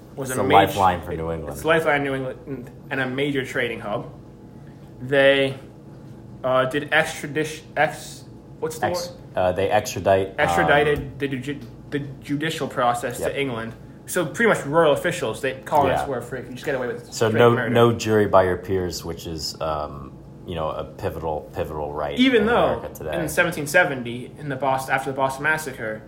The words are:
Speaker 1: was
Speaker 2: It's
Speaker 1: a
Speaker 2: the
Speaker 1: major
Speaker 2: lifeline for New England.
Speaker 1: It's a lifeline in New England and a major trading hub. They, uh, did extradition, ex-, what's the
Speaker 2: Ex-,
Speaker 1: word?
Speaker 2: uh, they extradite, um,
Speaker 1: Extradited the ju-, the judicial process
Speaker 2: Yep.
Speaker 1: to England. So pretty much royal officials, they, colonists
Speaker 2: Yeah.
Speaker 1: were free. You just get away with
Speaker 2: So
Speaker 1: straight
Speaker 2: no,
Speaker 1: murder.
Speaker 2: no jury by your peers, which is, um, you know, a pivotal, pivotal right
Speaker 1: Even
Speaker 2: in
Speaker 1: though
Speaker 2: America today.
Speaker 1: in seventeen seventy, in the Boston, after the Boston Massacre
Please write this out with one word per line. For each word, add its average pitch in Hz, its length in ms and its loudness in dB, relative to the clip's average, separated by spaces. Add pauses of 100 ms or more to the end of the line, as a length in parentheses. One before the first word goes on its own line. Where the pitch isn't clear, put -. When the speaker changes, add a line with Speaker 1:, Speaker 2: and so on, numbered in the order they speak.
(160)
Speaker 1:
was 135 160 -8
Speaker 2:
It's 127 80 -2
Speaker 1:
a - 20 2
Speaker 2:
the 98 60 2
Speaker 1:
major 98 200 8
Speaker 2:
lifeline 92 340 2
for 90 100 -10
New 82 200 -4
England. 78 240 -6
Speaker 1:
It's - 80 -12
a 151 40 -2
lifeline 160 300 2
in 139 80 0
New 135 100 -2
England 131 560 -8 (180)
and 139 120 -4
a 127 60 0
major 135 380 -2
trading 113 360 -4
hub. 110 260 -6 (960)
They, 139 540 6 (880)
uh, 131 220 4
did 147 280 -2
extradition, 151 720 -2 (100)
ex-, - 480 -2 (360)
what's 156 200 -6
the 107 80 0
Speaker 2:
Ex-, - 220 -4
Speaker 1:
word? - 80 -16 (180)
Speaker 2:
uh, 92 160 2
they 95 180 0
extradite, 98 600 2
um, - 100 -12
Speaker 1:
Extradited 147 800 2
the 139 80 -2
ju-, 135 320 -6 (320)
the 147 80 -2 (240)
judicial 147 440 -4
process 120 520 0
Speaker 2:
Yep. - 140 -2
Speaker 1:
to 139 60 -4
England. 117 340 -4 (340)
So 175 180 0
pretty 233 220 0
much 170 180 4
royal 151 280 6
officials, 135 480 -2
they, 131 140 -2 (100)
colonists 139 420 4
Speaker 2:
Yeah. - 20 -6
Speaker 1:
were 120 120 -4
free. 123 260 -10
You 127 60 -14
just 123 120 -12
get 143 100 -2
away 123 120 -2
with - 260 -8
Speaker 2:
So 113 140 2
Speaker 1:
straight 110 120 2
Speaker 2:
no, 120 120 10
Speaker 1:
murder. 120 180 0
Speaker 2:
no 120 220 6
jury 107 340 4
by 95 180 6
your 90 140 4
peers, 92 480 -4
which 82 220 -8
is, 78 340 -8
um, 71 520 -6 (340)
you 90 80 -8
know, 78 140 -4
a 73 160 -6
pivotal, 78 680 -6
pivotal 76 400 -6
right 73 240 -4
Speaker 1:
Even 254 260 4
Speaker 2:
in 214 40 2
Speaker 1:
though 220 180 2 (120)
Speaker 2:
America 156 180 -10
today. 151 240 -4
Speaker 1:
in 147 80 -2
seventeen 165 400 0
seventy, 127 720 0
in 151 80 -10
the 135 80 -4
Boston, 135 400 0
after 139 160 -2
the 127 60 -4
Boston 135 260 -2
Massacre 127 640 -2